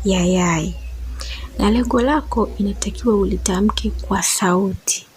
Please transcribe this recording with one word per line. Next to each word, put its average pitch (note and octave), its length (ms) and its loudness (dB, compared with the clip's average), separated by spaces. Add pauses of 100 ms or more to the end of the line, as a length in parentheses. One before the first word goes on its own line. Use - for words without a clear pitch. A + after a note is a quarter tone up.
ya F#3 220 2
yai. F3 480 2 (840)
Na G3+ 120 4
lengo A#3+ 320 2
lako C#4 460 2 (100)
inatakiwa G3+ 580 0
ulitamke G3 760 0
kwa - 320 -4
sauti. - 840 0 (100)